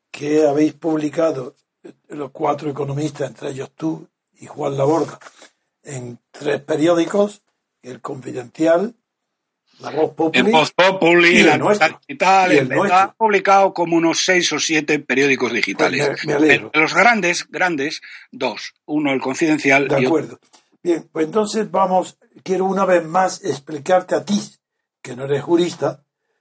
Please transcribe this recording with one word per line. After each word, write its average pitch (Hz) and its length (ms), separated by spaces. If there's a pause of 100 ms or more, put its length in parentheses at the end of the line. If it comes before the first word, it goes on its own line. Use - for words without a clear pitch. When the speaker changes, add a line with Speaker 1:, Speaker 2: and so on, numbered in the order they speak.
(100)
Speaker 1:
que 151 360
habéis 151 260
publicado 151 840 (540)
los 147 240
cuatro 147 380
economistas, 139 580
entre - 220
ellos 131 240
tú 160 340 (320)
y 123 60
Juan 143 300
Laborda, 147 420 (640)
en 123 360 (120)
tres 143 320
periódicos, 170 800 (400)
El 123 180
Confidencial, 147 920 (840)
La - 100
Voz 156 220
Populi 160 340
Speaker 2:
En 208 40
Voz 156 220
Populi, 175 640
Speaker 1:
y - 40
el - 60
Speaker 2:
La 139 120
Speaker 1:
nuestro. 160 480
Speaker 2:
Digital, 185 460
Speaker 1:
Y 151 40
el 131 160
Speaker 2:
el 139 40
Speaker 1:
nuestro. 180 220
Speaker 2:
ha 196 140
publicado 196 600
como 170 240
unos 165 280
seis 180 280
o 151 60
siete 151 400
periódicos 131 540
digitales. 120 560
Speaker 1:
Pues 120 180
me, 147 60
me 147 60
alegro. 143 340
Speaker 2:
Pero 156 100
los 147 120
grandes, 180 540
grandes, 156 520 (320)
dos. 120 420 (120)
Uno, 151 260
El 131 80
Confidencial 139 680
Speaker 1:
De 139 60
Speaker 2:
y 139 40
otro. 127 100
Speaker 1:
acuerdo. 143 320 (420)
Bien, 170 300
pues 160 140
entonces 208 440
vamos, 185 480 (240)
quiero 185 220
una 190 200
vez 180 220
más 180 380
explicarte 175 680
a - 100
ti, 202 160 (600)
que 127 160
no 127 80
eres 139 180
jurista, 165 640 (360)